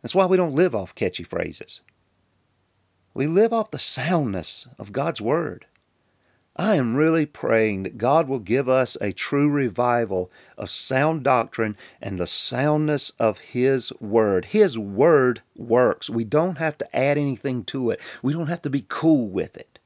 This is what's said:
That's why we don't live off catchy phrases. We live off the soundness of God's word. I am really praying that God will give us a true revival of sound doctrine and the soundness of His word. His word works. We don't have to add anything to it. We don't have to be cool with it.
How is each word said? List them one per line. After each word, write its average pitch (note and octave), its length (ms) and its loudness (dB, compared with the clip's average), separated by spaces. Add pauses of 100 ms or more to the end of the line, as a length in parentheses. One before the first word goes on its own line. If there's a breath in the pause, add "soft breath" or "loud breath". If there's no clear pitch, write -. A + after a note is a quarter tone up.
That's B2 140 -8
why F#3 120 4
we F#3 100 4
don't E3 180 0
live D#3+ 180 2
off F#2+ 220 -6
catchy F2+ 300 -4
phrases. - 560 -8 (1300)
We C#3+ 140 -2
live G#3 240 2
off A3+ 200 -2
the C#3 80 -8
soundness C3 840 -2 (140)
of G2+ 140 -14
God's D3+ 260 -4
word. B2 460 -2 (920)
I G3 200 2
am B2 200 0
really D#3+ 300 2
praying A2 560 0
that G#2 160 -8
God C#3 300 2
will C3 100 -4
give A#2+ 320 -2
us C3 320 2
a G#2 100 -2
true C#3+ 380 0
revival A#2+ 840 0 (240 soft breath)
of G2 140 -10
sound C#3+ 540 -2
doctrine A#2 520 0 (240 loud breath)
and G2 200 -6
the F2 80 -2
soundness D3+ 800 0 (100)
of A2 200 0
His B2+ 600 0
word. G#2 460 2
His A2+ 320 2
word B2 640 4 (140)
works. A#2+ 560 2
We A#2 120 -2
don't D3+ 360 0
have D#3+ 180 -4
to - 180 -10
add C#3+ 220 2
anything C3 480 -4
to B2+ 240 -4
it. G2+ 100 -2 (220 loud breath)
We C#3 120 -2
don't D#3+ 160 -4
have E3+ 120 -6
to D3 80 -6
be C3 180 -4
cool C#3+ 420 2
with F2+ 280 -6
it. - 280 -20